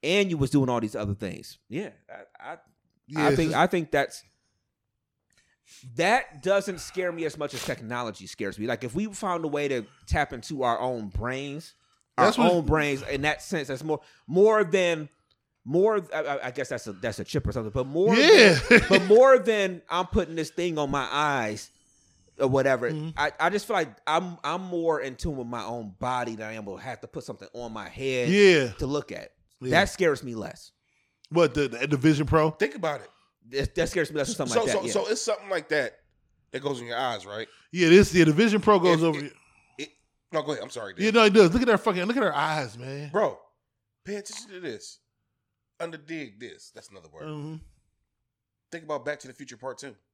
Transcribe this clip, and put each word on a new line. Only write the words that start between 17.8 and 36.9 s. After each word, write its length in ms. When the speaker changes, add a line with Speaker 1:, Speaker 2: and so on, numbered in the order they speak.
Speaker 1:
more 280
Speaker 2:
Yeah. 440
Speaker 1:
than, 200
but 160
more 340
than 500
I'm 180
putting 280
this 160
thing 260
on 140
my 200
eyes 580
or 80
whatever. 440
Speaker 2:
Mm-hmm. 260
Speaker 1:
I, 220
I 100
just 160
feel 100
like 140
I'm, 380
I'm 180
more 400
in 140
tune 220
with 100
my 160
own 360
body 360
than 120
I 60
am 120
will 120
have 240
to 60
put 160
something 300
on 200
my 160
head 400
Speaker 2:
Yeah. 440
Speaker 1:
to 120
look 260
at. 200
Speaker 2:
Yeah. 100
Speaker 1:
That 180
scares 340
me 120
less. 360
Speaker 2:
What, 260
the, 120
the, 200
the 100
Vision 300
Pro? 240
Speaker 3:
Think 240
about 260
it. 80
Speaker 1:
That, 260
that 140
scares 220
me 60
less 100
than 200
something 60
Speaker 3:
So, 80
Speaker 1:
like 100
Speaker 3:
so, 100
Speaker 1:
that, 60
yeah. 40
Speaker 3:
so 200
it's 100
something 280
like 200
that 300
that 120
goes 180
in 60
your 100